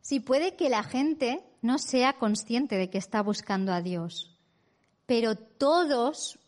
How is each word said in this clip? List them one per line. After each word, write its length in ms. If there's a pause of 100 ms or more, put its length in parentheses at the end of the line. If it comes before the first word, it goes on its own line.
Sí, 200
puede 360
que 120
la 140
gente 600 (180)
no 160
sea 360
consciente 640
de 140
que 80
está 240
buscando 500
a 100
Dios, 540 (720)
pero 300
todos 1120